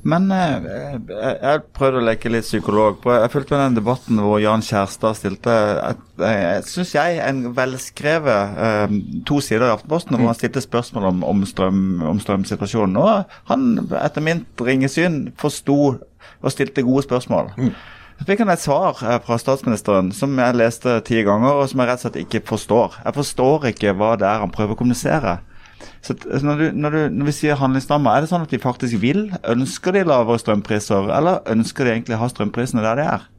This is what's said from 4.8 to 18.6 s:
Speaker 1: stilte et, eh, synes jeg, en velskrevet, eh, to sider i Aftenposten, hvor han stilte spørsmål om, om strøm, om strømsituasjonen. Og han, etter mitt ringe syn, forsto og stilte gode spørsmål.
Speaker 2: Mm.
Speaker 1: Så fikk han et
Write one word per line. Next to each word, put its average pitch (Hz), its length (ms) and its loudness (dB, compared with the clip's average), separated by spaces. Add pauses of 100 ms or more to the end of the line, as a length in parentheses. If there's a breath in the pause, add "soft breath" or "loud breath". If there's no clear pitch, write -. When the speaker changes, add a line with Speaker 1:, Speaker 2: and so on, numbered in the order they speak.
Speaker 1:
stilte 104 380 -2 (240)
et, - 240 -6 (160)
eh, 98 440 0
synes - 320 -8
jeg, 165 240 0
en 135 220 -2 (160)
velskrevet, 131 1000 -2
eh, 104 380 0 (320)
to 143 180 2
sider 113 240 0
i 113 60 2
Aftenposten, 151 420 -2
hvor 120 160 2
han 113 60 -2
stilte 123 260 -2
spørsmål 117 460 -2
om, 90 180 0
om 98 180 2
strøm, 95 360 0 (220)
om 82 200 0
strømsituasjonen. 98 720 -2
Og 196 400 0 (120)
han, 262 200 0 (280)
etter 151 280 -2
mitt 160 400 -4
ringe 131 240 2
syn, 160 320 0 (140)
forsto 143 460 0 (100)
og - 640 -6
stilte 135 320 -2
gode 131 160 2
spørsmål. 123 540 -2
Speaker 2:
Mm. 123 160 0 (420 loud breath)
Speaker 1:
Så 143 140 -10
fikk 208 160 2
han 185 80 2
et - 100 -2